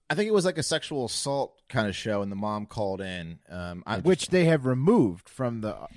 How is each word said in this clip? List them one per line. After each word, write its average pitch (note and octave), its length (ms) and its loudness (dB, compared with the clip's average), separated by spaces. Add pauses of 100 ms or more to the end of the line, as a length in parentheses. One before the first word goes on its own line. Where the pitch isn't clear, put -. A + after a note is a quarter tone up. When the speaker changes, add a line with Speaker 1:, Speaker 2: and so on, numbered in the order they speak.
(100)
Speaker 1:
I D3+ 60 -2
think G#3 120 0
it A3 60 0
was F#3 100 4
like F3+ 140 0
a D3 60 0
sexual D3 420 -2
assault - 640 -4
kind A2 200 0
of F#2+ 60 -2
show, G#2 280 -2
and G2 100 -4
the G2 40 -8
mom G#2 300 -4
called F#2+ 340 -4
in. F2 380 -8 (100)
Um, F2 380 -10
I A2 120 -4
Speaker 2:
Which F3+ 320 2
they F3+ 160 4
have D#3 200 4
removed B2+ 600 4
from A#2 320 -6
the, G#2+ 160 -4 (200)